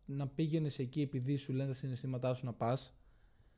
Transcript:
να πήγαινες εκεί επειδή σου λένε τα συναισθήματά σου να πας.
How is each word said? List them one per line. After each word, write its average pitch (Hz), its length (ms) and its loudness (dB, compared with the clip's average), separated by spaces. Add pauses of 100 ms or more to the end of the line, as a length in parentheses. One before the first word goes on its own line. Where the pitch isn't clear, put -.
να 139 240 -2
πήγαινες 156 500 2
εκεί 131 220 0
επειδή 139 360 2
σου 135 160 -4
λένε 135 160 2
τα 131 60 -2
συναισθήματά 127 600 -2
σου 127 100 -4
να 120 80 -4
πας. 120 420 0 (640)